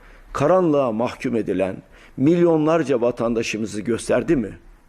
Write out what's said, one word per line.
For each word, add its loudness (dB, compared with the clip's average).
karanlığa 2
mahkum -4
edilen -2
milyonlarca 2
vatandaşımızı -2
gösterdi 0
mi? -6